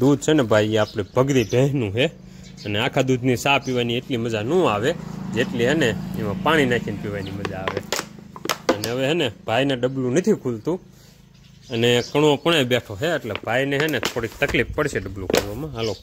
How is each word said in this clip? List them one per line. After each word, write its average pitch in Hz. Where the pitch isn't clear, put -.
દૂધ 135
છે 151
ને 135
ભાઈ 107
એ -
આપણે 107
ભગરી 127
ભેંસનું 131
છે, 131
અને 104
આખા 135
દૂધની 127
ચા 143
પીવાની 120
એટલી 127
મજા 110
ન 156
આવે 117
જેટલી 117
છે 147
ને 123
એમાં 101
પાણી 147
નાખીને 107
પીવાની 98
મજા 95
આવે. 98
અને 107
હવે 131
છે 160
ને 135
ભાઈને 131
ડબલું 131
નથી 190
ખુલતું 131
અને 117
કણો 147
પણ 160
બેઠો 117
છે, 151
એટલે 110
ભાઈને 135
છે 160
ને 120
થોડીક 113
તકલીફ 135
પડશે 147
ડબલું 95
ખોલવામાં. 110
હાલો, 113